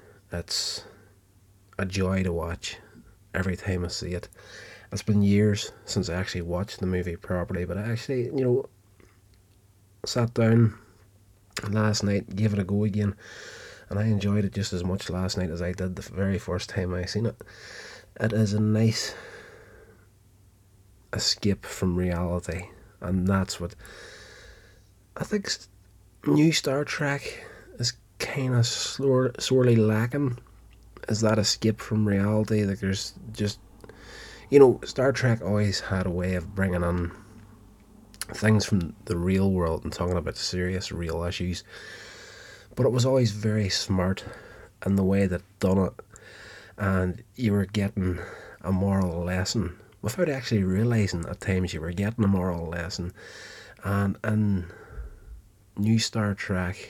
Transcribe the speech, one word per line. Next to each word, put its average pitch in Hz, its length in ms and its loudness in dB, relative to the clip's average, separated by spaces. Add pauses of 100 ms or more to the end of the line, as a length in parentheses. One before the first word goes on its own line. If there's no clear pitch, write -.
(320)
it's - 520 -6 (920)
a 98 60 -2
joy 95 380 0
to 92 100 0
watch 82 460 -6 (560)
every 92 220 0
time 90 280 -2
I 85 40 -4
see 85 240 -8
it. 87 160 -8 (640)
It's 101 120 -6
been 104 200 2
years 101 500 4 (120)
since - 240 -2
I 82 60 -4
actually 90 280 -4
watched 90 380 -4
the 95 60 -2
movie 90 300 -2
properly, 87 480 -4
but 87 140 -4
I 101 40 -4
actually, 117 420 -2
you 135 200 -2
know, 123 240 2 (1400)
sat 120 300 0
down 113 400 6 (920)
last 107 340 2
night, 101 320 -2
gave 104 180 2
it 104 60 0
a 98 60 0
go 101 200 0
again, 104 300 0 (760)
and 98 80 -2
I 107 60 2
enjoyed 101 400 2
it 98 100 -4
just 98 180 -4
as 90 100 -2
much 92 280 -2
last 92 280 -2
night 90 120 -2
as 85 120 -4
I 90 100 -2
did 92 220 -4
the 82 80 -8
very 98 360 -2
first - 320 -6
time 90 240 -2
I 90 100 -2
seen 113 220 -2
it. - 100 -6 (840)
It 110 140 0
is 107 220 2
a 107 60 2
nice 110 540 2 (2000)
escape - 540 -2
from 90 280 -2
reality, 87 720 -2 (340)
and 90 240 0
that's 95 340 2
what 87 140 -6 (1400)
I - 80 -6
think 202 220 -2
s-, - 220 -8 (580)
new 151 260 6
Star 147 320 0
Trek - 600 -4 (340)
is 117 160 -2 (240)
kinda 127 460 2
slor-, 131 760 0
sorely 123 380 6
lacking, 120 600 2 (720)
is 104 120 0
that 110 180 4
escape 110 420 0
from 107 280 0
reality. 107 560 2
Like, 98 160 -2
there's 95 320 -2 (200)
just, 104 260 -4 (880)
you 143 100 10
know, 127 260 10
Star 135 280 2
Trek 120 300 2
always 101 380 0
had 92 260 0
a 90 40 -2
way 90 240 0
of 85 200 -4
bringing 92 280 0
in 87 280 0 (1200)
things 110 320 4
from 85 400 0
the 85 140 -2
real 95 320 4
world 85 340 0
and 80 80 -6
talking 90 240 -2
about 82 220 -4
serious 92 520 -4
real 82 340 -4
issues, 87 380 -4 (1120)
but 123 120 2
it 113 60 2
was 123 120 2
always 131 280 4
very 107 360 0
smart 95 560 0 (640)
in 98 100 2
the 95 80 4
way 98 220 2
that 87 160 -2 (160)
done 95 200 2
it, 95 140 2 (840)
and 92 440 0 (120)
you 117 180 0
were 101 140 2
getting 95 520 0 (440)
a 92 100 -2
moral 92 520 0
lesson 92 520 -2 (260)
without 160 260 0
actually 123 360 0
realising 98 640 0
at - 120 -10
times 92 320 0
you 80 80 -8
were 82 120 -6
getting 101 320 0
a 98 40 4
moral 90 380 0
lesson. 85 460 -6 (720)
And 101 400 0
in 104 420 2 (1080)
New 110 220 4
Star 107 360 0
Trek, 92 420 -2 (140)